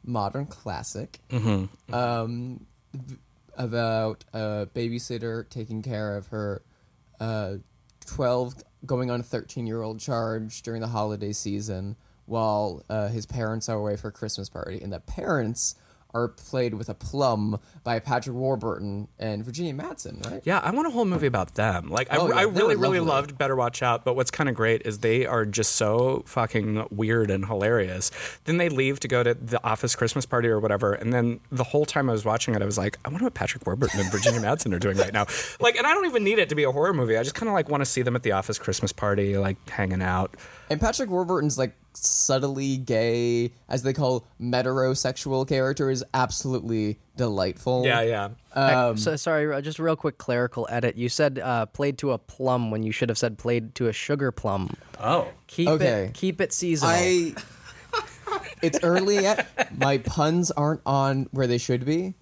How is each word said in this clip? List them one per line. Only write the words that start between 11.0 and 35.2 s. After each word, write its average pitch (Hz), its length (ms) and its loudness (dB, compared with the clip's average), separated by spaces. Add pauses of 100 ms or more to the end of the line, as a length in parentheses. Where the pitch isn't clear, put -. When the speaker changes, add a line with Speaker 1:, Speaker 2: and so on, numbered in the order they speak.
Speaker 1:
season 101 600 -6 (300)
while, 107 640 -2
uh, 107 200 -2
his 110 160 -6
parents 113 440 -4
are 110 80 -2
away 104 200 -2
for - 120 -10
a - 20 -10
Christmas - 380 -8
party. - 320 -10
And 98 120 -8
the 85 60 -10
parents - 760 -2 (380)
are 117 160 0
played 123 440 -4
with 107 160 -8
a 104 40 -8
plum 110 680 0 (240)
by 117 160 -2
Patrick 123 360 -2
Warburton 107 720 -4 (120)
and 107 260 -4
Virginia 151 280 -6
Madsen, - 560 -10
right? - 160 -10
Speaker 2:
Yeah, 190 140 2
I 175 120 0
want 294 160 0
a - 20 0
whole 233 160 0
movie 160 220 2
about 104 280 0
them. 90 340 0
Like, 113 220 0
I, 147 60 2
Speaker 1:
Oh, 175 120 2
yeah, - 60 2
Speaker 2:
I 190 100 6
Speaker 1:
they 220 60 0
Speaker 2:
really, 208 240 4
Speaker 1:
were - 60 0
Speaker 2:
really 190 180 4
Speaker 1:
lovely. 165 140 2
Speaker 2:
loved 139 240 0
Better 135 200 0
Watch 120 260 0
Out, 120 220 2
but 127 100 2
what's 127 160 0
kinda 139 220 0
great 113 320 4
is 104 140 -4
they 117 260 4
are 113 200 0
just 104 300 0
so 120 500 2
fucking 110 680 -2
weird 110 380 2
and 98 160 0
hilarious. 101 640 0 (360)
Then 160 120 0
they 175 120 2
leave 135 320 0
to 127 80 -4
go 123 120 4
to 120 120 4
the 120 320 -2
office 117 320 0
Christmas 123 280 2
party 117 220 2
or 110 140 4
whatever, 104 320 2
and 113 200 0
then 120 280 2 (100)
the 127 140 0
whole 147 200 2
time 139 240 0
I 117 40 2
was 107 120 -2
watching 113 300 2
it, 101 60 2
I 98 40 2
was 104 120 0
like, 101 260 -2
"I - 60 -6
wonder 185 160 -2
what 233 80 -2
Patrick - 320 -4
Warburton 127 340 0
and 92 100 0
Virginia 107 300 2
Madsen 113 340 0
are 87 60 0
doing 95 180 0
right 98 160 2
now." 104 140 2 (160)